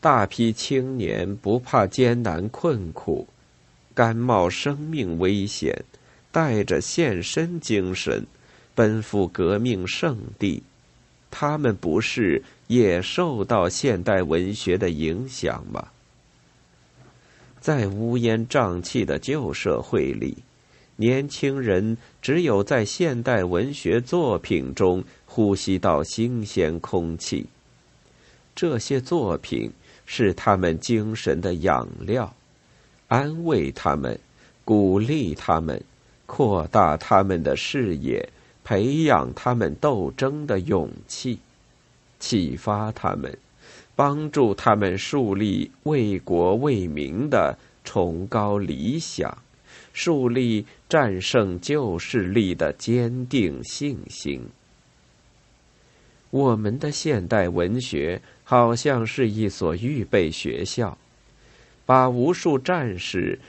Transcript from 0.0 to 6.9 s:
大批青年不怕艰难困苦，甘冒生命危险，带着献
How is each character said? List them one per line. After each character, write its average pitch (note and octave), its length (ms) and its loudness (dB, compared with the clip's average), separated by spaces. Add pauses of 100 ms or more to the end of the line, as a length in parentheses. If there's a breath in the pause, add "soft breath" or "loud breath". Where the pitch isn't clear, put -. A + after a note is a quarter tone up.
大 B2 260 6
批 A2+ 260 0
青 C3 440 -2
年 G2 400 -2
不 A2+ 220 0
怕 B2 280 2
艰 A#2+ 360 2
难 F#2 260 -2
困 G#2+ 440 -2
苦， - 340 -4 (680)
甘 A2+ 200 2
冒 A2+ 340 2
生 D3 300 -4
命 C#3 400 -4
危 G2 280 2
险， G1+ 380 -4 (460 soft breath)
带 C3 320 2
着 D#2+ 180 0
献 A2 420 -2